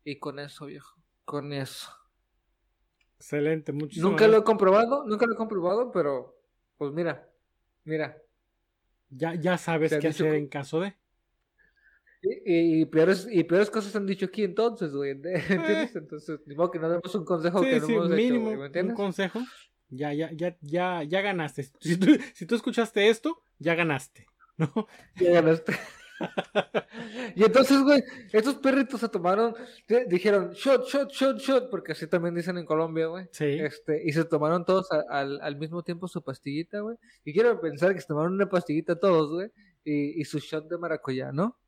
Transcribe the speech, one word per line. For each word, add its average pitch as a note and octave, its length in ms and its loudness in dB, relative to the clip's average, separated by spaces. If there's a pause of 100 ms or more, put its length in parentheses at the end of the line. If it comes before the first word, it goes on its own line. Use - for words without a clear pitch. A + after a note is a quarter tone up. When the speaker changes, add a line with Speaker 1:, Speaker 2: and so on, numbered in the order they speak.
Speaker 1:
y C#3+ 160 -12
con C#3 180 -10
eso, C#3+ 300 -16
viejo, C#3+ 280 -20 (280)
con C#3+ 300 -8
eso. - 360 -10 (1300)
Speaker 2:
Excelente, D3+ 540 -2
muchísimas D#3 400 -2
Speaker 1:
Nunca A3 140 6
lo A3 40 10
he - 40 10
Speaker 2:
gracias. G#3+ 120 6
Speaker 1:
comprobado, A3 640 4
nunca G#3+ 180 2
lo A3+ 80 -2
he - 40 -4
comprobado, A3 540 -2
pero, C#3+ 440 -2 (420)
pues C#3+ 160 -6
mira, E3 340 -4 (560)
mira. D#3 320 -6 (920)
Speaker 2:
Ya, D#3 240 -4
ya F3 240 0
sabes D#3+ 320 0
Speaker 1:
Se D#3 60 2
ha D3 40 0
Speaker 2:
qué D#3 100 0
Speaker 1:
dicho D#3 140 -2
Speaker 2:
hacer D#3 100 2
Speaker 1:
co- D3+ 40 2
Speaker 2:
en D3 120 -4
caso D3 320 -4
de. G3 140 -6 (1500)
Speaker 1:
Y, F#3 80 2
y, E3 280 4
y D#3 40 4
peores, F3+ 440 2
y F3 140 2
peores F#3+ 260 2
cosas G3+ 260 -4
han G3+ 120 -2
dicho G3 180 -2
aquí G#3 180 -4
entonces, G3+ 500 -2
güey, C#3 180 -4
<laughs> - 0 -
¿entiendes? F3+ 840 -2
Speaker 2:
Eh. F3 40 -6
Speaker 1:
Entonces, D3+ 480 -12
ni C#3+ 80 -14
modo F3 160 2
que F3 80 -6
no D#3+ 100 -2
demos F3 240 -4
un F3+ 120 -4
consejo F3 380 0
Speaker 2:
Sí, C4+ 60 2
Speaker 1:
que D#3 100 2
no D3 60 -2
Speaker 2:
sí, A#3 80 0
Speaker 1:
hemos F3 140 2
hecho, F3+ 80 2
Speaker 2:
mínimo, A#3 300 2
Speaker 1:
güey, G#3+ 120 -4
¿me C#3 100 -10
entiendes? F#3 260 -2
Speaker 2:
un A3+ 40 -6
consejo. G3 420 -4 (500)
Ya, D3 240 -6
ya, D#3+ 200 -4
ya, E3+ 280 -6
ya, E3+ 420 -2
ya F3+ 180 -2
ganaste. E3 480 -4 (100)
Si E3+ 180 0
tú, F#3+ 100 4 (260)
si - 140 -14
tú A#3 80 0
escuchaste A3+ 540 0
esto, D4 340 -2 (160)
ya E3 160 0
ganaste, D#3+ 500 -4 (320)
¿no? F#3 300 -2 (320)
Speaker 1:
Ya F3 140 6
ganaste. D#3+ 400 4 (460)
<laughs> - 360 -8 (800)
Y F#3+ 80 6
entonces, C4+ 400 6
güey, C#4 180 6 (300)
estos A3+ 240 2
perritos C4 460 0
se A3+ 80 -4
tomaron, G3+ 440 0 (340)
di-, A#3+ 200 4
dijeron, F3+ 460 2
"Shot, B3+ 340 2
shot, C#4 240 -2
shot, C4 280 0
shot", B3+ 300 0
porque F3+ 220 -6
así D#3 160 -8
también E3+ 280 0
dicen F3 220 -4
en E3 80 -8
Colombia, D#3+ 420 0
güey. F3+ 240 -10
Speaker 2:
Sí. - 140 -6
Speaker 1:
Este, D3+ 600 -2
y D3 80 0
se D#3+ 100 2
tomaron E3 420 0
todos F#3 280 2
a-, D3+ 160 0
al, C#3 320 -4
al D3 160 -8
mismo E3 260 -8
tiempo F3 240 -8
su E3 160 -10
pastillita, D3 560 -8
güey. A3 160 -8 (300)
Y D3+ 80 -10
quiero A3 260 4
pensar E3 340 0
que F3 80 -4
se - 60 -18
tomaron D#3+ 260 0
una G3 160 0
pastillita E3 480 -2
todos, E3 340 4
güey, F#3 180 -6 (340)
y, D3 380 -4
y C#3+ 40 -4
su D3+ 140 -6
shot D#3+ 300 -8
de E3+ 80 -6
maracuyá, C3+ 560 -4
¿no? G3 240 -2 (100)